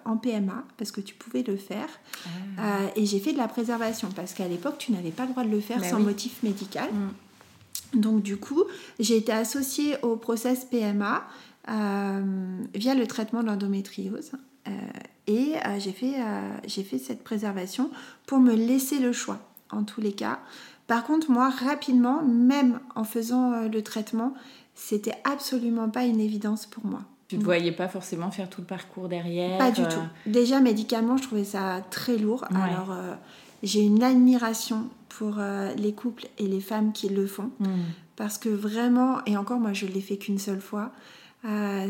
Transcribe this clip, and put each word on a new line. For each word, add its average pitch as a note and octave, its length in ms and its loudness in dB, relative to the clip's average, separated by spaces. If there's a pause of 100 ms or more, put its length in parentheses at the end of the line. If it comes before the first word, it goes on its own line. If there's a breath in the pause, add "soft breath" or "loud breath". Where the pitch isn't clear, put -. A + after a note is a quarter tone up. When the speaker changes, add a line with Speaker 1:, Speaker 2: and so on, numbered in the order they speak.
Speaker 1:
en A3+ 120 0
P A#3 140 0
M G3+ 200 0
A, A#3+ 140 -8 (120)
parce G#3+ 140 -8
que - 100 -10
tu - 140 -12
pouvais - 300 -6
le G3+ 120 -2
faire. - 320 -8 (680 loud breath)
Speaker 2:
Ah. G#3+ 80 -4
Speaker 1:
Euh, G3 300 0
et G#3+ 100 4
j'ai G3+ 140 0
fait D4+ 120 0
de - 60 0
la B3 80 2
préservation, A3+ 680 -2
parce F3+ 200 -8
qu'à F#3 140 -4
l'époque, F3 280 -4
tu - 140 -8
n'avais F3 220 0
pas B3 120 -6
le C4 60 -4
droit B3+ 140 -2
de A3 60 0
le G#3 100 2
faire A3+ 200 -4
Speaker 2:
Bah F3+ 80 -2
Speaker 1:
sans G#3+ 100 0
Speaker 2:
oui. G#3+ 40 4
Speaker 1:
motif G3+ 400 -2
médical. G#3 500 -4
Speaker 2:
Mm. - 1080 -6
Speaker 1:
Donc, G#3+ 220 2
du G3 140 -4
coup, C#4+ 280 0 (340 loud breath)
j'ai A3+ 180 4
été A3 160 2
associée C4+ 680 -2
au A3+ 140 2
process B3 500 -2
P A#3+ 140 0
M G3+ 200 0
A, G#3 220 0 (480 loud breath)
euh, G3+ 520 0 (520)
via A#3+ 200 0
le B3 120 4
traitement A3+ 360 -4
de A3+ 40 0
l'endométriose. G3 880 -4 (340)
Euh, G3+ 40 -12 (560)
et, B3+ 280 2 (100)
euh, G3+ 140 -2
j'ai G3 140 -4
fait, C4 280 -2
euh, G3+ 300 -2 (160)
j'ai G3+ 160 -6
fait B3+ 160 -4
cette B3+ 240 -8
préservation G#3 640 -4 (380 loud breath)
pour C4+ 140 4
me B3 120 10
laisser C4 460 4
le B3 140 4
choix, G#3 260 -4 (320)
en G#3 140 -2
tous - 160 -8
les G#3 120 0
cas. G#3 280 -4 (460 loud breath)
Par A#3+ 180 2
contre, D#4 260 2
moi, B3+ 200 6
rapidement, C4 720 2
même B3 560 6 (140)
en A3 100 -2
faisant, A#3+ 480 0
euh, A3+ 160 0
le G#3+ 140 0
traitement, A3+ 520 -2 (400 loud breath)
c'était G#3 400 -4 (100)
absolument A#3+ 640 0
pas B3 160 -2
une A3+ 160 4
évidence G#3+ 460 -2
pour - 180 -14
moi. G3 160 -4 (280)
Speaker 2:
Tu F#3 80 -4
te G#3 60 0
Speaker 1:
Mm. - 20 0
Speaker 2:
voyais F3 280 2
pas F3+ 160 -4
forcément F#3 420 -6
faire F#3+ 180 -8
tout F#3+ 140 -12
le E3+ 40 -12
parcours F#3 420 -10
derrière, F3 500 -2
Speaker 1:
Pas F#3+ 120 6
du F#3+ 120 2
Speaker 2:
euh E3 60 2
Speaker 1:
tout. E3 420 -4
Déjà, A#3+ 300 6
médicalement, A3+ 580 4
je C4 60 -2
trouvais G#3 200 -2
ça F#3+ 460 -2
très - 260 0
lourd. G#3+ 340 0
Speaker 2:
Ouais. F#3 80 2
Speaker 1:
Alors, F#3 320 0
euh, F3+ 240 -6 (480 loud breath)
j'ai G#3 200 2
une G#3 200 8
admiration B3 880 4 (220)
pour, G#3 280 -4
euh, G3 360 -2
les G#3 180 0
couples A3+ 340 -6 (120)
et G#3 80 0
les G3 140 0
femmes G#3+ 320 0
qui G3+ 180 -2
le G3 160 2
font. G3+ 240 -6 (100)
Speaker 2:
Mm. G3 60 2 (500 loud breath)
Speaker 1:
Parce G#3 220 -4
que A#3 100 -4
vraiment, A#3+ 800 2
et G#3 100 2
encore, A#3 240 -2
moi, G#3 140 0
je G3 100 -4
l'ai F#3+ 160 -2
fait G3 160 -4
qu'une G3+ 220 -4
seule G3 240 -4
fois, G#3+ 280 -6 (540 loud breath)
euh, G3+ 460 -2